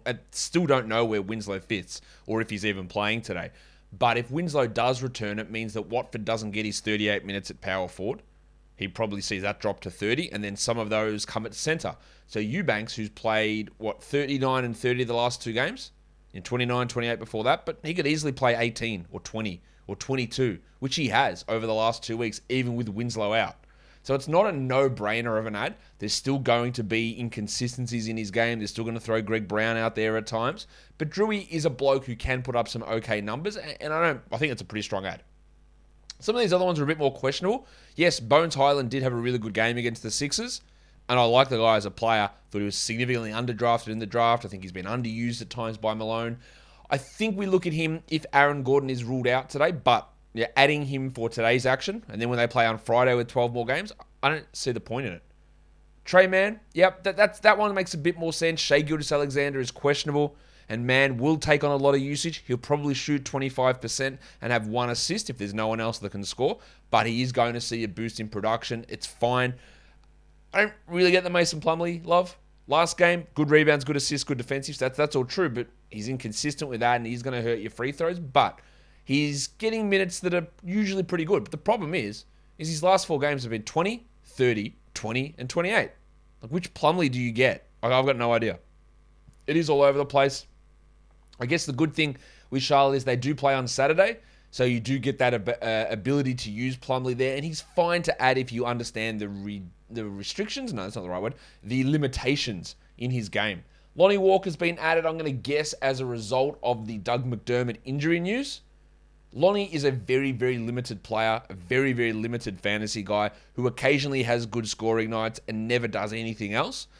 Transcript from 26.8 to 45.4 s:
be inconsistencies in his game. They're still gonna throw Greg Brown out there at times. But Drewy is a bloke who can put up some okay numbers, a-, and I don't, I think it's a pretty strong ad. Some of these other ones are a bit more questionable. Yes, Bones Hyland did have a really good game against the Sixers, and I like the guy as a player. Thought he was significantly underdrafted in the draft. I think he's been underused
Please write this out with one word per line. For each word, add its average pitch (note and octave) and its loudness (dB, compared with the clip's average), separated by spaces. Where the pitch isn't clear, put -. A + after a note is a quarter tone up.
be A2+ -2
inconsistencies A#2 -6
in A2+ -4
his G#2+ -6
game. A#2 0
They're G#2 -4
still A2+ -6
gonna A#2 -6
throw A2+ 0
Greg G#2+ -2
Brown G#2+ 0
out A2+ 0
there A2 0
at A2 -4
times. B2 -4
But D3+ -6
Drewy G#3 0
is D#3+ 0
a D#3+ 4
bloke C3+ 2
who A#2+ -6
can B2+ -2
put B2 -2
up A#2 2
some A#2 -8
okay A2 -2
numbers, D3 -6
a-, - -12
and D3+ -4
I E3 2
don't, C#3+ 0
I A#2 -4
think D3 0
it's A2+ -8
a - -12
pretty G#2+ -6
strong G2 -4
ad. F#2 -6
Some A3 -2
of A#3+ 0
these F#3 2
other F3+ 4
ones F3 2
are C#3+ 2
a - -2
bit D#3 0
more C#3 2
questionable. F3+ -2
Yes, E3 2
Bones D3 4
Hyland C#3 2
did C3 -2
have C3 0
a B2 -2
really A#2+ -2
good G#2+ -6
game A2+ 2
against A#2 -4
the A2+ -6
Sixers, G#3+ -4
and B2 4
I A#2+ 8
like B2 6
the A#2+ 0
guy A2+ 6
as G#2 0
a G2 -4
player. G#2+ 2
Thought G#2 -4
he G#2 0
was G2+ -4
significantly A#2 -2
underdrafted A#2 0
in A2 -4
the A2+ -6
draft. A#2 2
I - -8
think F#2 -12
he's F#2 -12
been F#2 -8
underused A#2 -2